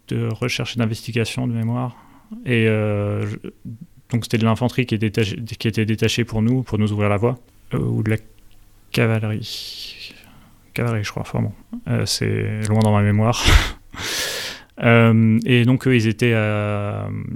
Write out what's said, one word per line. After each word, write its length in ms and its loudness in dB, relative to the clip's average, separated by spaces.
de 240 -2
recherche 440 -4
et 40 0
d'investigation 680 -2
de 60 -2
mémoire. 420 -4
Et, 200 2
euh, 600 0
je, 100 -6
donc 140 -2
c'était 140 0
de 60 2
l'infanterie 420 0
qui 80 -4
était 120 0
détaché, 300 0
qui 320 -6
était 160 0
détachée 400 0
pour 180 -2
nous, 200 2
pour 160 -4
nous 120 2
ouvrir 200 0
la 80 2
voie, 200 0
euh, 40 -2
ou 240 -2
de 80 0
la 60 0
cavalerie. 1200 -4
Cavalerie, 320 -2
je 60 -8
crois, 120 -8
enfin 200 -4
bon. 100 -2
Euh, 180 0
c'est 640 -2
loin 120 4
dans 120 4
ma 100 4
mémoire. 460 2
<laughs> 60 8
Euh, 640 6
et 180 4
donc, 220 2
eux, 80 4
ils 140 4
étaient, 260 2
euh, 720 -2